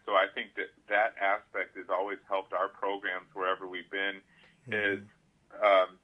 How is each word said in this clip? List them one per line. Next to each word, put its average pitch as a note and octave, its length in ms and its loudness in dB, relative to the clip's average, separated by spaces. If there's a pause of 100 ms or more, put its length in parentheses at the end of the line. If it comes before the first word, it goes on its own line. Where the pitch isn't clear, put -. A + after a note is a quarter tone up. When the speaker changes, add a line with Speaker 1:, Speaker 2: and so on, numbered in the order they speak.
Speaker 1:
so G#2 80 -4
I G2 220 6
think A2+ 220 -8
that - 120 -6 (220)
that G#2 260 2
aspect G2 640 -2
has F2+ 100 -12
always G2 300 -2 (100)
helped F#2+ 240 -4
our F#2+ 160 0
programs G2 640 -6
wherever F#2+ 340 -2
we've F2+ 240 -10
been, G2 300 -4 (480)
Speaker 2:
Mm-hmm. A2 60 -6
Speaker 1:
is, G2+ 260 0 (640)
um, F#2+ 420 6